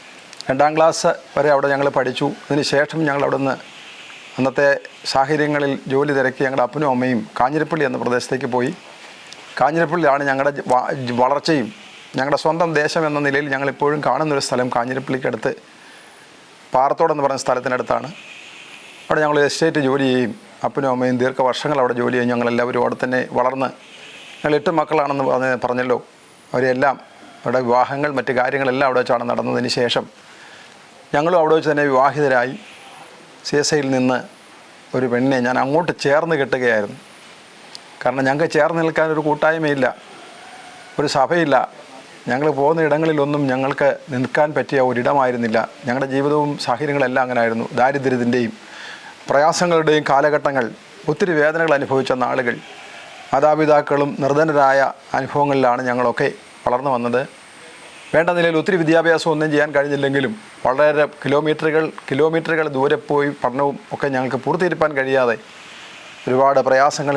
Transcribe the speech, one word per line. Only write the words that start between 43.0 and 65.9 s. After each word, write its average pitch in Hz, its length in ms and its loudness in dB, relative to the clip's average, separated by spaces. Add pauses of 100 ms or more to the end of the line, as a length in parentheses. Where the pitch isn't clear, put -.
ഞങ്ങൾക്ക് 135 380 0 (240)
നിൽക്കാൻ 131 420 0
പറ്റിയ 139 240 0 (100)
ഒരിടമായിരുന്നില്ല. 123 680 0 (300)
ഞങ്ങളുടെ 135 280 -2
ജീവിതവും 147 360 0 (140)
സാഹചര്യങ്ങളെല്ലാം 135 600 0
അങ്ങനെ 123 180 0
ആയിരുന്നു. 113 240 -2 (120)
ദാരിദ്ര്യത്തിൻ്റെയും 123 760 0 (760)
പ്രയാസങ്ങളുടെയും 156 800 2
കാലഘട്ടങ്ങൾ, 143 560 2 (460)
ഒത്തിരി 180 280 0
വേദനകൾ 156 380 2
അനുഭവിച്ച 135 340 0 (140)
നാളുകൾ, 123 300 -2 (760)
മാതാപിതാക്കളും 147 800 2 (120)
നിർധനരായ 143 560 4 (380)
അനുഭവങ്ങളിലാണ് 135 720 0
ഞങ്ങളൊക്കെ 123 400 0 (360)
വളർന്നു 131 300 0
വന്നത്. 120 260 -2 (920)
വേണ്ട 165 240 2
നിലയിൽ 170 220 2
ഒത്തിരി 185 220 0
വിദ്യാഭ്യാസം 165 500 4
ഒന്നും 156 220 0
ചെയ്യാൻ 147 220 2
കഴിഞ്ഞില്ലെങ്കിലും 139 580 0 (320)
വളരെ 147 400 2 (180)
കിലോമീറ്ററുകൾ, 151 600 0 (260)
കിലോമീറ്ററുകൾ 160 560 0 (100)
ദൂരെ 143 220 2 (120)
പോയി 143 200 0 (120)
പഠനവും 135 340 0 (200)
ഒക്കെ - 200 -2
ഞങ്ങൾക്ക് 131 280 -2
പൂർത്തീകരിപ്പാൻ 160 560 0
കഴിയാതെ 131 360 2 (920)